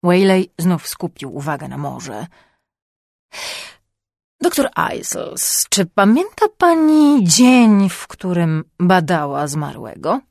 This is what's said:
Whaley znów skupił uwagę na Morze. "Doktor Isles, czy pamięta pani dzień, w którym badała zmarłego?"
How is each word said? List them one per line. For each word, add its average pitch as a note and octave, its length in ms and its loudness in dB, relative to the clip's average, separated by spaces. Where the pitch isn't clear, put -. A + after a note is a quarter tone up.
Whaley F#3 540 2
znów E3+ 300 -2
skupił D3 480 -12
uwagę D3 320 -10
na C#3 100 -12
Morze. C#3 480 -12
"Doktor E4+ 300 -2
Isles, - 720 -6
czy F#3+ 160 0
pamięta B3 600 2
pani D#4 680 4
dzień, A3 640 6
w - 180 -10
którym E3+ 580 -2
badała D#3 680 0
zmarłego?" D3 760 -6